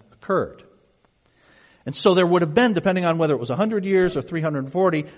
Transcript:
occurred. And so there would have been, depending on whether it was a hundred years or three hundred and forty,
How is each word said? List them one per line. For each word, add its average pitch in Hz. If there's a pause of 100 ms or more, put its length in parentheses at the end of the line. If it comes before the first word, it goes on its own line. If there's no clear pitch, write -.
(120)
occurred. - (1200)
And 143
so 190
there 180
would 175
have 156
been, 240
depending 180
on 165
whether 160
it 123
was 120
a 123
hundred 214
years 185
or 135
three 165
hundred 147
and 135
forty, 170 (120)